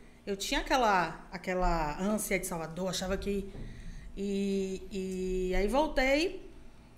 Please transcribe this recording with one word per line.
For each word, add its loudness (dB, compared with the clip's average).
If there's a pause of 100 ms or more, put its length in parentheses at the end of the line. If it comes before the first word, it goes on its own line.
(240)
Eu -2
tinha 0
aquela, 4
aquela 2
ânsia 0
de -4
Salvador, -4
achava -2
que, -2 (680)
e, 0 (680)
e 2
aí 6
voltei, 2 (480)